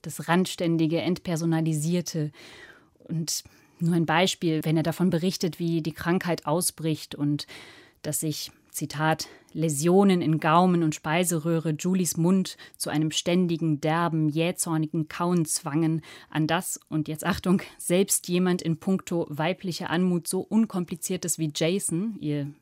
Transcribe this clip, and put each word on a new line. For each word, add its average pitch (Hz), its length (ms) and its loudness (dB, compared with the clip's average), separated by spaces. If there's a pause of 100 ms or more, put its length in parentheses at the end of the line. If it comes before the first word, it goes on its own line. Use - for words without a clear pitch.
das 156 260 -10
Randständige, 165 760 0
Entpersonalisierte. 160 1300 -2 (640)
Und - 460 -6 (360)
nur 170 140 2
ein 165 140 2
Beispiel, 160 580 2
wenn 160 100 2
er 160 60 2
davon 170 300 0
berichtet, 175 480 -2
wie 165 240 0
die 160 80 -2
Krankheit 175 560 -2
ausbricht 156 640 -2
und 147 320 -2 (560)
dass 151 200 -6
sich, 156 300 -6 (200)
Zitat, 156 560 -2 (260)
"Läsionen 170 680 4
in 156 180 2
Gaumen 175 440 4
und 156 100 2
Speiseröhre 165 760 0
Julies 180 440 0
Mund 180 420 2 (200)
zu - 140 -6
einem 156 180 2
ständigen, 165 720 0
derben, 160 480 2
jähzornigen 160 760 0
Kauen 175 380 0
zwangen, 160 560 0 (280)
an 156 160 0
das", 165 420 -2
und 151 200 -4
jetzt 156 180 -8
Achtung, 180 380 2 (160)
"selbst - 480 0
jemand 180 340 2
in 165 160 0
puncto 185 520 -2
weiblicher 170 600 -4
Anmut 175 380 0
so 185 140 -2
unkompliziert 185 840 -2
ist 165 140 -4
wie 160 160 0
Jason", 190 640 -2
ihr 147 320 -4 (100)